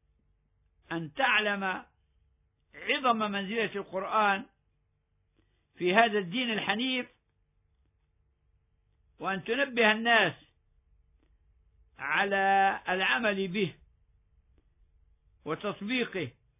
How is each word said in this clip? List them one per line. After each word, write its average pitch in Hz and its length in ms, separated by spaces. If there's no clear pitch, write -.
أن 165 220
تعلم 208 720
عظم 233 420
منزلة 202 580
القرآن 202 680
في 180 200
هذا 220 240
الدين 226 320
الحنيف، 240 560
وأن 185 240
تنبه 240 480
الناس 220 420
على 196 800
العمل 196 580
به 180 280
وتطبيقه، 196 840